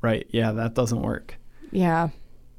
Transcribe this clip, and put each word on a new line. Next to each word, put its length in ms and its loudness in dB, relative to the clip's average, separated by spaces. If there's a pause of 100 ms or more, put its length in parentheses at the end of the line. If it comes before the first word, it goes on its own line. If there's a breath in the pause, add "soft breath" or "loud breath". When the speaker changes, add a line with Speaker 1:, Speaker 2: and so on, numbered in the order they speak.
Speaker 1:
right. 280 2
Yeah, 240 2
that 220 -2
doesn't 260 2
work. 360 -4 (340 loud breath)
Speaker 2:
Yeah. 380 4 (500 soft breath)